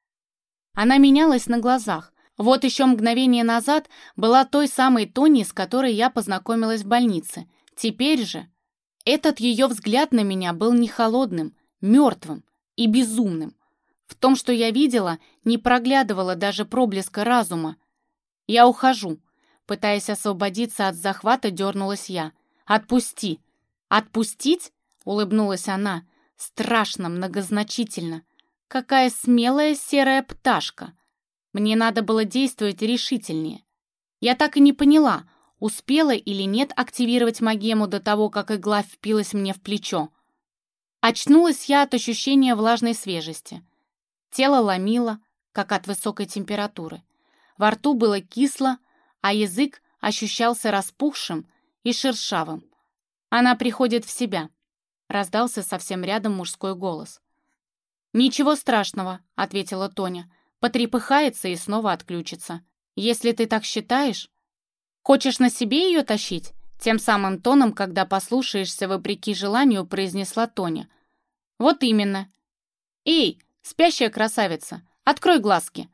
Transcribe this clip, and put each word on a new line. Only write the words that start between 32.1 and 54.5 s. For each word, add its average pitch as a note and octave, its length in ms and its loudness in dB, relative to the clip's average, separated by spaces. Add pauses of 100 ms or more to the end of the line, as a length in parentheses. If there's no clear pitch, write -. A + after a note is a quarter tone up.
действовать G#3+ 580 -2
решительнее. G#3+ 800 -4 (560)
Я A#3+ 160 2
так D4+ 200 0
и D4 40 6
не C#4+ 120 8
поняла, C#4+ 560 4 (300)
успела C4+ 560 0
или G3 280 -4
нет G#3+ 340 -2
активировать A#3+ 640 0
магему A3 480 0
до G3 120 -4
того, G#3 300 0
как G#3 200 -6
игла G#3 320 -2
впилась G#3 520 -4
мне G3 180 -4
в F#3+ 80 -12
плечо. F#3+ 500 -6 (920)
Очнулась C#4+ 640 4
я C#4+ 160 4
от C#4 120 -2
ощущения B3+ 600 2
влажной A3+ 400 0
свежести. E3+ 720 -10 (640)
Тело C4+ 300 4
ломило, G#3+ 580 0 (340)
как G3 200 -6
от F#3+ 140 -4
высокой G3+ 400 -6
температуры. G3+ 760 -8 (540)
Во G#3 140 2
рту C4+ 240 0
было G#3+ 260 2
кисло, C4 580 -2 (420)
а G3 120 0
язык G#3+ 500 -2 (180)
ощущался A3+ 720 -2
распухшим G3 760 -4 (360)
и A#3+ 100 -2
шершавым. F3+ 720 -4 (640)
"Она B3 260 4
приходит A#3 500 -2
в - 60 -14
себя", F#3 400 -6 (600)